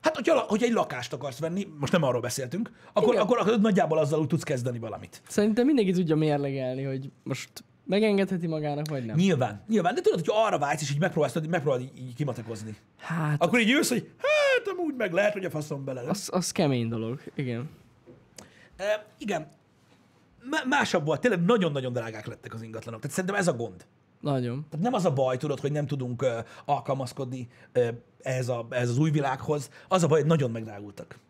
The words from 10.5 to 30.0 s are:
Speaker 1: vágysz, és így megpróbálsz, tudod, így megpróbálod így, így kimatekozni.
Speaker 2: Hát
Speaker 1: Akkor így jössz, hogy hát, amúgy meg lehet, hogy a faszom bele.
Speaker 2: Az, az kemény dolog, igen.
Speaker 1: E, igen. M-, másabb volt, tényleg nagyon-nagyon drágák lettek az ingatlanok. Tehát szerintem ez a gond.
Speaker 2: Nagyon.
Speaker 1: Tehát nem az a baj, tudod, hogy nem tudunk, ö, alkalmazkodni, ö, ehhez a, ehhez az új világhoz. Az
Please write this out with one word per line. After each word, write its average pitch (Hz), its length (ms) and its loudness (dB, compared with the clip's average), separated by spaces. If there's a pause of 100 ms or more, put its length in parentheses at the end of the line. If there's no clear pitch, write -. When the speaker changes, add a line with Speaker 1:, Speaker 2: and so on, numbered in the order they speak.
Speaker 1:
vágysz, 147 240 0
és 143 100 -4
így 143 80 0
megpróbálsz, 151 320 2
tudod, 156 160 -4
így 165 60 -2
megpróbálod 131 320 0
így, - 120 -18 (100)
így 120 80 -14
kimatekozni. 110 600 -6 (220)
Speaker 2:
Hát 151 440 -2
Speaker 1:
Akkor 180 180 4
így 220 80 4
jössz, 269 220 4
hogy - 280 -2
hát, 554 500 2
amúgy 349 280 -4
meg 208 180 -2
lehet, 202 200 2
hogy 190 120 -6
a 160 40 -2
faszom 147 360 -6
bele. 127 160 -6
Speaker 2:
Az, 175 300 -4
az 175 200 -2
kemény 131 380 2
dolog, 113 320 -4 (140)
igen. 127 340 -6 (1080)
Speaker 1:
E, 214 280 -2 (120)
igen. 185 300 -6 (960)
M-, 277 260 -2
másabb 208 360 2
volt, 147 160 0
tényleg 190 240 4
nagyon-nagyon 147 480 2
drágák 110 320 -6
lettek - 280 -14
az 117 80 -10
ingatlanok. 113 400 -12
Tehát 143 140 -8
szerintem 190 240 -2
ez 175 80 2
a 160 80 2
gond. 110 300 -8 (340)
Speaker 2:
Nagyon. 131 500 -2
Speaker 1:
Tehát 156 160 -4
nem 247 80 0
az 190 120 0
a 160 80 4
baj, 127 240 2
tudod, 143 220 -4
hogy 143 120 -2
nem 147 160 -2
tudunk, 127 340 -4
ö, 117 180 0 (260)
alkalmazkodni, 131 840 -4 (240)
ö, 123 160 4 (340)
ehhez 127 280 -4
a, 117 200 -4
ehhez 123 200 0
az 120 80 2
új 156 140 4
világhoz. 143 580 -2 (180)
Az 185 160 4